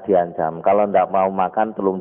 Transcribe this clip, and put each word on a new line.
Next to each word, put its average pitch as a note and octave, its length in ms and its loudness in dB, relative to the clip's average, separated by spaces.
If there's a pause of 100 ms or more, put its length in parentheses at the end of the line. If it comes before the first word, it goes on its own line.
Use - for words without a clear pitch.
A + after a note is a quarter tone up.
diancam, E2+ 560 0
"Kalau G2+ 240 2
ndak F#2 240 2
mau F#2+ 160 2
makan, G2 480 -2
tolong F#2+ 260 -2